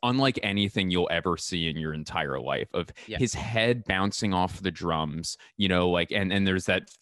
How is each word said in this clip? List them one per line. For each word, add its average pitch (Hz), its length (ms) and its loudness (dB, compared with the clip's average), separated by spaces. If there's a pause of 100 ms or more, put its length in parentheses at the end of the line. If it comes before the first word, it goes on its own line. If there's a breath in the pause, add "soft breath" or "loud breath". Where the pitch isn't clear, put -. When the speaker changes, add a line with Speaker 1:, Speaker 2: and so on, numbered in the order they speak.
Speaker 1:
unlike 127 400 2
anything 101 480 0
you'll 87 200 2
ever 85 260 0
see 82 320 -2
in 76 80 -4
your 78 160 -4
entire 76 480 -4
life, 65 320 -4
of 87 160 -4 (180 loud breath)
Speaker 2:
Yeah. 107 120 -8
Speaker 1:
his 120 160 0
head 113 500 0
bouncing 98 480 0
off 90 300 0
the 95 80 -2
drums, 80 680 -4 (220 loud breath)
you 101 100 2
know, 90 220 4
like, 87 220 2
and, 95 200 0
and 98 140 2
there's 92 180 2
that - 240 0 (140)